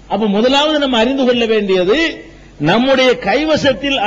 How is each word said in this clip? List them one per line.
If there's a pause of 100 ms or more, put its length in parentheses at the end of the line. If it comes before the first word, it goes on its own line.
அப்ப
முதலாவது
நம்ம
அறிந்து
கொள்ள
வேண்டியது, (640)
நம்முடைய
கைவசத்தில்